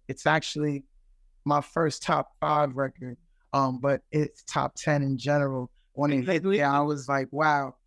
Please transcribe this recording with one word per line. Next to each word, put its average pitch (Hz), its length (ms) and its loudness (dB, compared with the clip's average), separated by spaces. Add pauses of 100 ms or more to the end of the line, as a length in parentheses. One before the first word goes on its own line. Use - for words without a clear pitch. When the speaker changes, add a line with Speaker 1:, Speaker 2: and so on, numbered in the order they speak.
Speaker 1:
it's - 180 -6
actually 147 580 0 (600)
my 147 160 4
first 156 420 -2
top 147 380 0
five 151 340 2
record, 131 440 -6 (340)
um, 135 260 0
but 135 320 0
it's - 340 -2
top - 320 -4
ten 147 260 0
in 139 160 -2
general. 135 520 -2 (220)
When 143 180 0
it 135 140 2
hit 180 120 2
Speaker 2:
Exactly. 190 200 2
Speaker 1:
there, 143 140 2
I 143 100 2
was 147 260 -2
like, 135 260 0
"Wow." 143 440 0 (100)